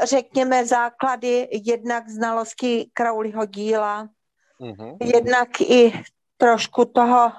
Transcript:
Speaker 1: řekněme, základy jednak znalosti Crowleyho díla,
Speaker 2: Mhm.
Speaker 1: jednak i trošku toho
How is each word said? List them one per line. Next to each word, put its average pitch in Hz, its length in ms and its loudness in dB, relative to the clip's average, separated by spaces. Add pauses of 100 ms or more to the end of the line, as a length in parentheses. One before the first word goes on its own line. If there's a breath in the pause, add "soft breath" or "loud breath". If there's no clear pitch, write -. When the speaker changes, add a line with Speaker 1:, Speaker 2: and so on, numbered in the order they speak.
Speaker 1:
řekněme, 254 600 0
základy 247 840 -2 (160)
jednak 233 440 -4
znalosti 226 840 -4
Crowleyho 220 540 -4
díla, 208 640 -4 (520)
Speaker 2:
Mhm. 113 420 -16
Speaker 1:
jednak 240 580 2
i 240 420 4 (340)
trošku - 480 2
toho 240 540 2